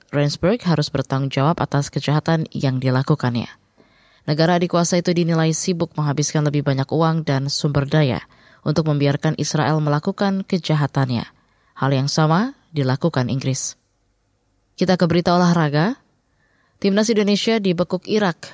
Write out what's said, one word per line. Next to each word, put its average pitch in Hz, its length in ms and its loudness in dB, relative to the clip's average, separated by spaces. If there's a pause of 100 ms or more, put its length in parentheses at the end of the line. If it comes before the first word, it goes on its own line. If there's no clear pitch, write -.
(140)
Rensburg, 147 480 0
harus 151 260 0
bertanggung 135 400 -4
jawab 139 300 0
atas - 320 -2
kejahatan 156 640 0
yang 131 240 -2
dilakukannya. 127 720 0 (720)
Negara 160 320 2
adik 175 240 0
kuasa 175 240 0
itu 185 80 0
dinilai 165 400 2
sibuk 170 480 -4
menghabiskan 147 480 0
lebih 147 160 0
banyak 135 240 0
uang 160 400 0
dan 139 240 -2
sumber 143 400 -2
daya 147 320 2 (400)
untuk 151 240 0
membiarkan 143 480 0
Israel 151 480 0
melakukan 190 640 -2
kejahatannya. 143 800 -2 (480)
Hal 135 160 -2
yang 135 160 0
sama 165 480 0 (160)
dilakukan 135 580 -2
Inggris. 135 460 -4 (1040)
Kita 185 160 2
ke 175 160 2
berita 175 240 2
olahraga. 175 640 2 (800)
Timnas 202 320 2
Indonesia 208 480 2
dibekuk 180 480 -2
Irak 202 480 -2